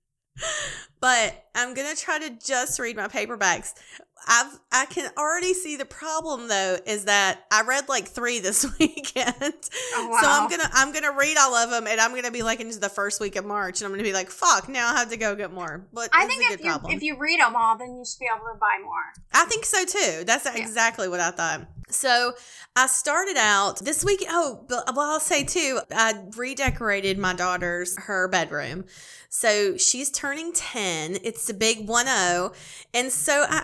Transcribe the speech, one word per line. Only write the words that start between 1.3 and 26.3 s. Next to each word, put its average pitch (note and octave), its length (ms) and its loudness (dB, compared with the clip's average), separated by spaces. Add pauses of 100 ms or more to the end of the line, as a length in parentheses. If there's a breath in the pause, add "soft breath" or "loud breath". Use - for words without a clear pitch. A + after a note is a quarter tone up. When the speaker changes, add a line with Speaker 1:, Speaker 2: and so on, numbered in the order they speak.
Speaker 1:
I'm B3 200 -2
gonna C#4+ 220 -6
try D#4 220 -2
to D#4 120 -8
just B3 480 -2
read A3+ 180 -6
my G#3 120 -4
paperbacks. G#3 640 -2 (560 loud breath)
I've, C4 300 4 (140)
I C4 140 4
can F4+ 300 -6
already F4 380 0
see D#4 220 -4
the C4+ 80 -6
problem, D#4 640 -6
though, F#3+ 360 2
is G#3 200 -4
that G3+ 480 2
I G#3+ 100 6
read, C4+ 260 -2
like, A#3 200 0
three A#3+ 320 -4
this G3+ 320 0
<laughs> - 60 -10
weekend. C4+ 560 0 (600 loud breath)
Speaker 2:
Oh, - 260 0
Speaker 1:
So D4 80 8
I'm C#4+ 160 6
Speaker 2:
wow. - 60 -2
Speaker 1:
gonna, E4 220 0
I'm C4+ 200 4
gonna D4+ 200 -2
read C#4+ 240 2
all C4 180 8
of A#3 180 2
'em, A3+ 140 -2
and A3 140 0
I'm A#3 140 4
gonna B3 180 -4
be, A#3+ 100 -4
like, A3+ 180 -2
into A3 180 -10
the G3 100 -2
first G3+ 320 -4
week G#3 160 -6
of G3+ 80 -4
March, G#3 360 -4
and G#3+ 60 -6
I'm F#3+ 60 -6
gonna G3 100 -6
be G#3 120 -2
like, F#3+ 160 -2
"Fuck, D4 380 2
now B3 260 0
I C#4+ 40 2
have A#3 120 0
to A#3 60 -6
go G#3+ 200 0
get F#3+ 160 -8
more." F3 400 -10
But A#3 200 -8
Speaker 2:
I F4 120 6
Speaker 1:
it's B4 100 -2
Speaker 2:
think B4 160 0
Speaker 1:
a - 40 -2
Speaker 2:
if F4 40 -8
Speaker 1:
good D#4 60 -12
Speaker 2:
you, E4+ 80 0
Speaker 1:
problem. D#4 200 -4
Speaker 2:
if D4 100 -4
you D4+ 160 -4
read D#4 220 0
'em A#3 160 4
all, A3+ 220 4
then B3 180 -12
you B3 80 -14
should - 140 -12
be B3+ 160 -8
able A3 180 -10
to - 60 -14
buy G#3 240 0
more. F#3 300 -8 (200)
Speaker 1:
I D#4 120 6
think G#4 200 -2
so, F#4 200 0
too. A#3+ 400 -2
That's A#3 220 0
Speaker 2:
Yeah. A#3+ 100 -4
Speaker 1:
exactly A3+ 520 0
what F3 120 -2
I E3+ 100 0
thought. E3 380 -4 (220)
So A#3+ 420 2 (420 loud breath)
I C4 140 6
started E4 480 2
out G3+ 480 4
this D4 200 -2
week. F#4 240 2
Oh, D#4+ 400 0
but, B3 280 -2
well, D4 140 0
I'll D#4 100 0
say, D4+ 240 2
too, C#4 360 0 (140)
I G#3+ 300 2 (120)